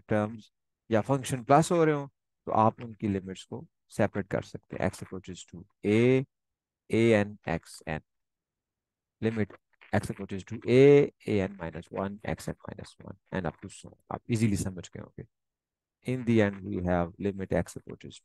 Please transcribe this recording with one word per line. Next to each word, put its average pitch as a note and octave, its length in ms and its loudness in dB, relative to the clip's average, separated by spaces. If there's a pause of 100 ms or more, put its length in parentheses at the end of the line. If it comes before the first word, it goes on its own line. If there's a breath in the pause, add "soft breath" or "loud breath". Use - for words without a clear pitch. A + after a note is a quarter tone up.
टर्म्स G#2+ 440 -2 (380)
या A2 100 4
फंक्शन C3 440 -2
प्लस D3 280 4
हो E3+ 120 4
रहे D#3 100 2
हों C#3+ 120 -6 (400)
तो - 60 -4
आप A2 300 4
उनकी A2+ 260 -6
लिमिट्स F#2 360 -4
को A2+ 200 -12 (320)
सेपरेट G2+ 340 0
कर - 120 -2
सकते - 340 -14
हैं। F#2 140 0
X - 120 -12
approaches F#2 480 -14
to F2 140 -16 (200)
a, B2 400 4 (640)
a A2+ 120 2 (120)
n G#2 320 0
x - 400 -6
n, D#2 140 -6 (1200)
limit A2 340 -2 (360)
x - 180 -2
approaches G2 340 -10
to - 240 -12
a, C#3 420 8 (160)
a G#2+ 140 0
n F#2+ 180 -4
minus E2 320 -10
one, G2 300 -6 (160)
x - 120 -10
n E2 80 -8 (120)
minus - 340 -16
one - 160 -16 (140)
and F#2 140 -4
up - 160 -6
to G2 80 -14
so - 200 -20
on। - 80 -20 (140)
आप - 80 -8 (100)
इजीली A2 260 2
समझ F#2 320 -6
गए - 120 -16
होंगे। - 260 -16 (800)
In B2+ 180 -4
the A2+ 120 4 (100)
end G2 180 -6
we G2+ 200 -6
have F2 340 0
limit F#2+ 340 -4
x - 240 -2
approaches - 480 -16